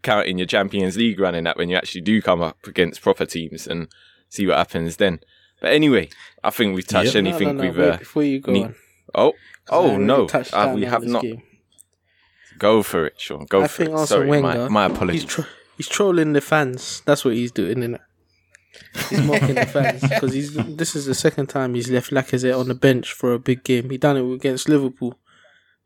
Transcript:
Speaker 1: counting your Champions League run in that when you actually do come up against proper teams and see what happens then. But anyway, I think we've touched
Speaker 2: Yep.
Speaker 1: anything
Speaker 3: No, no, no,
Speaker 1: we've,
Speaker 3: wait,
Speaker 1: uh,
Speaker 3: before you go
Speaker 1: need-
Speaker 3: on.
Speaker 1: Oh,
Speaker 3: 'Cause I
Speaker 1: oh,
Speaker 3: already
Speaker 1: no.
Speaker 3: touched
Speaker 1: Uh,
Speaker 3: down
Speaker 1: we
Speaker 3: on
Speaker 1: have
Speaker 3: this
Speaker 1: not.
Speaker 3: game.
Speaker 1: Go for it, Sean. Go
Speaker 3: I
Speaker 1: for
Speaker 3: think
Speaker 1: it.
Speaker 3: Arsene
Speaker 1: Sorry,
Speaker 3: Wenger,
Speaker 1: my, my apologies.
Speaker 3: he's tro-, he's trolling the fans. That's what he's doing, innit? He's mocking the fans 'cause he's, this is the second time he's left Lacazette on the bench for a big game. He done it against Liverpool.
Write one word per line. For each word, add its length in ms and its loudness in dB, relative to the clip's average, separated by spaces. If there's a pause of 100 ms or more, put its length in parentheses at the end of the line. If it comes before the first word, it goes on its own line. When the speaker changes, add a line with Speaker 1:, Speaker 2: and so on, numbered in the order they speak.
Speaker 1:
counting 360 0
your 100 -2
Champions 500 -2
League 220 0
run 160 0
in 100 -4
that 120 -2
when 120 -2
you 60 0
actually 260 -4
do 200 2
come 200 2
up 160 -4 (100)
against 340 -2
proper 240 2
teams 420 -10
and 200 -8 (420)
see 180 -4
what 100 4
happens 400 -2
then. 220 0 (420)
But 120 0
anyway, 360 4 (340)
I 60 -2
think 260 0
we've 120 -6
touched 280 2
Speaker 2:
Yep. 100 4
Speaker 1:
anything 240 0
Speaker 3:
No, 40 0
no, 100 -4
no, 60 0
Speaker 1:
we've, 80 -6
Speaker 3:
wait, 160 4
Speaker 1:
uh, 40 -4
Speaker 3:
before 260 -4
you 160 0
go 120 -6
Speaker 1:
need- 140 2
Speaker 3:
on. 100 -12 (380)
Speaker 1:
Oh, 180 4 (340)
Speaker 3:
'Cause 80 -4
I 20 2
Speaker 1:
oh, 140 4
Speaker 3:
already 160 2
Speaker 1:
no. 220 4
Speaker 3:
touched 260 -4
Speaker 1:
Uh, 120 4
Speaker 3:
down 100 0
Speaker 1:
we 100 -2
Speaker 3:
on 60 -6
Speaker 1:
have 100 2
Speaker 3:
this 100 -4
Speaker 1:
not. 100 0
Speaker 3:
game. 220 -8 (1120)
Speaker 1:
Go 260 4
for 240 0
it, 120 -8
Sean. 260 -10
Go 180 4
Speaker 3:
I 40 2
Speaker 1:
for 100 -10
Speaker 3:
think 120 0
Speaker 1:
it. 40 -6
Speaker 3:
Arsene 140 0
Speaker 1:
Sorry, 220 2
Speaker 3:
Wenger, 400 2
Speaker 1:
my, 0 -
my 160 4
apologies. 380 -2
Speaker 3:
he's 80 -12
tro-, 140 -4 (320)
he's 100 -10
trolling 460 2
the 80 2
fans. 640 -4
That's 200 2
what 80 2
he's 180 -2
doing, 280 -2
innit? 200 -6 (1120)
He's 120 0
mocking 340 2
the 100 0
fans 360 0 (180)
'cause 140 -2
he's, 200 -6
this 420 -6
is 100 -6
the 100 -2
second 320 0
time 280 -4
he's 140 -4
left 220 -2
Lacazette 460 0
on 100 -2
the 80 -4
bench 380 2
for 200 -2
a 60 -2
big 240 -2
game. 260 0
He 80 -6
done 200 2
it 160 -2
against 360 -2
Liverpool. 480 0 (680)